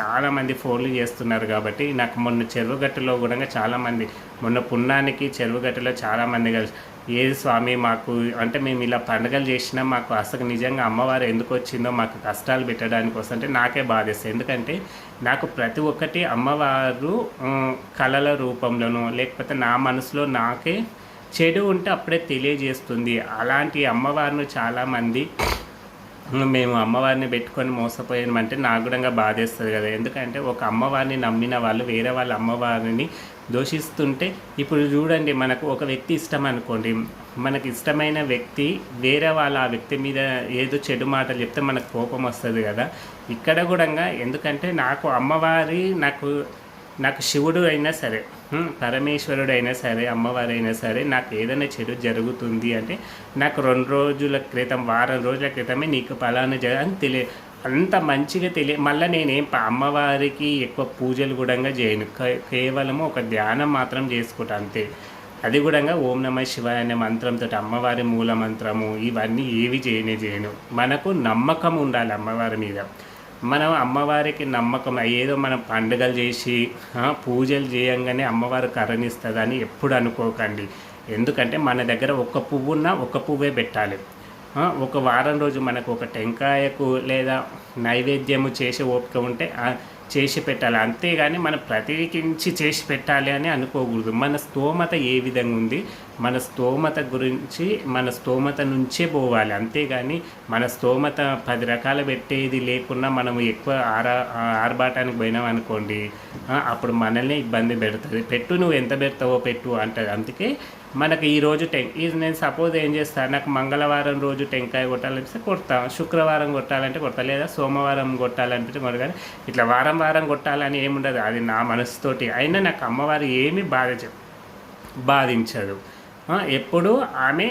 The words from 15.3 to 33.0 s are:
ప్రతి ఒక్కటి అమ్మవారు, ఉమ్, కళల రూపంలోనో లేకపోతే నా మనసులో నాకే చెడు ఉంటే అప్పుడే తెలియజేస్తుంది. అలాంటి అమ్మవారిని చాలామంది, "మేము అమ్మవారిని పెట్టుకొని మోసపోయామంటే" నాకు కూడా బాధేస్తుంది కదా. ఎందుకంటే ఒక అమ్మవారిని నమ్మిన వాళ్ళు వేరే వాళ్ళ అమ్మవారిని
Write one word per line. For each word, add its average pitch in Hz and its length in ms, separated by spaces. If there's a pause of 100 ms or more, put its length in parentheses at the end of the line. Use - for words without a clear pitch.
ప్రతి 117 340
ఒక్కటి 151 440
అమ్మవారు, 135 1040 (120)
ఉమ్, 131 320 (240)
కళల 139 360
రూపంలోనో 120 760
లేకపోతే 127 440
నా 123 220
మనసులో 131 500
నాకే 127 560 (600)
చెడు 165 180
ఉంటే 190 300
అప్పుడే 170 280
తెలియజేస్తుంది. 131 1000
అలాంటి 139 640
అమ్మవారిని 143 600 (140)
చాలామంది, 123 720 (1040)
"మేము 131 420
అమ్మవారిని 131 540
పెట్టుకొని 123 420
మోసపోయామంటే" 120 840
నాకు 117 260
కూడా 127 280
బాధేస్తుంది 113 600
కదా. 107 140
ఎందుకంటే 120 520
ఒక 123 260
అమ్మవారిని 131 520
నమ్మిన 120 420
వాళ్ళు 117 260
వేరే 117 260
వాళ్ళ 127 220
అమ్మవారిని 113 760 (440)